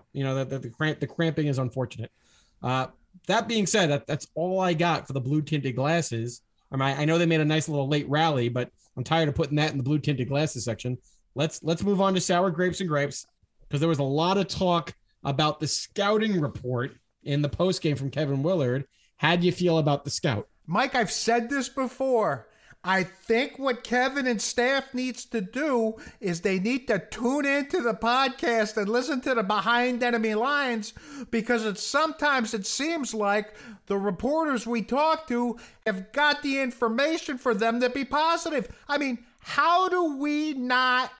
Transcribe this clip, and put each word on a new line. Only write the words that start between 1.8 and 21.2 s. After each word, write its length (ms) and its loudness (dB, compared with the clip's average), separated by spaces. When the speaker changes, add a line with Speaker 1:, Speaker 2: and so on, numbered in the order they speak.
Speaker 1:
Uh, 240 -2
that 200 0
being 200 2
said, 240 2
that, 160 -2
that's 260 -4
all 280 -2
I 120 2
got 320 0
for 80 -10
the 80 -4
blue 200 0
tinted 340 -4
glasses. 640 -2
I 60 -4
mean, 60 0
I, 180 0
I 40 2
know 140 4
they 80 4
made 140 4
a 40 2
nice 240 2
little 180 0
late 220 0
rally, 400 2
but 220 -2
I'm 60 -6
tired 260 2
of 60 -4
putting 220 0
that 140 2
in 60 -4
the 60 -2
blue 160 2
tinted 280 -2
glasses 360 -2
section. 340 -4
Let's, 260 -2
let's 220 -2
move 180 2
on 140 4
to 60 2
sour 280 2
grapes 300 -2
and 100 -4
gripes, 380 -2
'cause 100 -2
there 100 2
was 100 2
a 40 0
lot 340 2
of 100 0
talk 440 0
about 360 0
the 80 -2
scouting 760 0
report 520 -4
in 200 0
the 60 0
post 340 0
game 140 2
from 120 -4
Kevin 320 -2
Willard. 440 0
How 180 4
do 100 2
you 60 6
feel 260 2
about 260 2
the 60 -8
scout? 380 -2
Speaker 2:
Mike, 300 0
I've 160 2
said 360 0